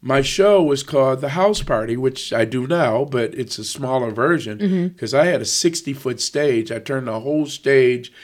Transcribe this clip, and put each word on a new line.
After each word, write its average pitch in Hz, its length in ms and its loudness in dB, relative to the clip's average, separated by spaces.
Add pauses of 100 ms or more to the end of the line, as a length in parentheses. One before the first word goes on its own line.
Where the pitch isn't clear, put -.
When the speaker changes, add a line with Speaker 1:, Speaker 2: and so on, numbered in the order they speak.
Speaker 1:
my 135 200 2
show 196 400 4
was 139 200 2
called 135 380 2
The 143 100 -4
House 190 320 2
Party, 117 340 -2
which 131 360 -2
I 113 120 2
do 123 220 -4
now, 135 380 2
but 123 300 -2
it's 120 240 -8
a 107 60 -10
smaller 127 460 -4
version, 117 480 -2
Speaker 2:
Mm-hmm. 180 380 -2
Speaker 1:
'cause 113 180 -6
I 151 120 6
had 170 140 0
a 113 40 -6
sixty-foot 135 760 -4
stage. 131 520 0
I 117 60 -6
turned 131 300 -6
the 110 120 -6
whole 147 260 -2
stage 127 680 2 (120)